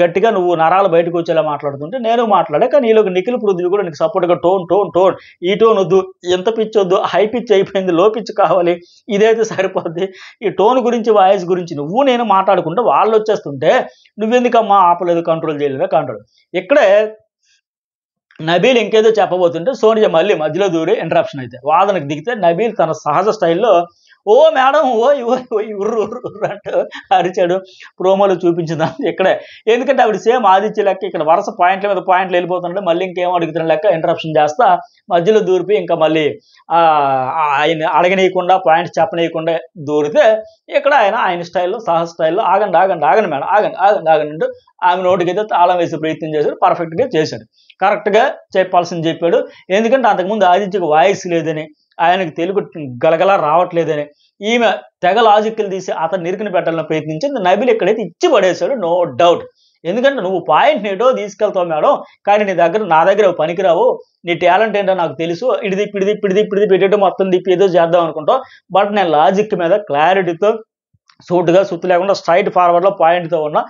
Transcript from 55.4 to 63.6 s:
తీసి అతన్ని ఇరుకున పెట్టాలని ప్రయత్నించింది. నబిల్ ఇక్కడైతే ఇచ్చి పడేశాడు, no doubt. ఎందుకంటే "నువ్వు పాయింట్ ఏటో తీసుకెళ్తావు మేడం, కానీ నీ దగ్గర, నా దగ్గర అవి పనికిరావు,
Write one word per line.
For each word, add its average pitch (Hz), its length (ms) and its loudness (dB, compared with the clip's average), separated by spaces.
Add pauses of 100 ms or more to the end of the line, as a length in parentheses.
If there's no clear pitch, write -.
తీసి 185 240 -8
అతన్ని 170 360 -4
ఇరుకున 202 200 -6
పెట్టాలని 175 340 -2
ప్రయత్నించింది. 156 600 -6
నబిల్ 202 260 2
ఇక్కడైతే 214 320 0
ఇచ్చి 302 300 -2
పడేశాడు, 185 420 0
no 175 200 -2 (220)
doubt. 170 240 2 (440)
ఎందుకంటే 240 380 -2
"నువ్వు 180 260 -4
పాయింట్ 208 400 2
ఏటో 214 240 0
తీసుకెళ్తావు 196 540 -4
మేడం, 170 320 0 (280)
కానీ 208 180 2
నీ 196 100 -2
దగ్గర, 175 300 0
నా 165 200 2
దగ్గర 196 200 4
అవి 180 80 2
పనికిరావు, 175 540 0 (380)